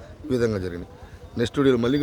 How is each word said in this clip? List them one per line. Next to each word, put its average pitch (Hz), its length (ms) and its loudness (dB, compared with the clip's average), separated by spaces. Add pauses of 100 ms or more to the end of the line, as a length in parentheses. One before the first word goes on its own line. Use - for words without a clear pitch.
(240)
ఈ 302 120 -6
విధంగా 110 300 2
జరిగినాయి. 87 260 -8 (460)
నెక్స్ట్ 120 200 -2
వీడియోలో 131 260 6
మళ్ళీ 135 180 2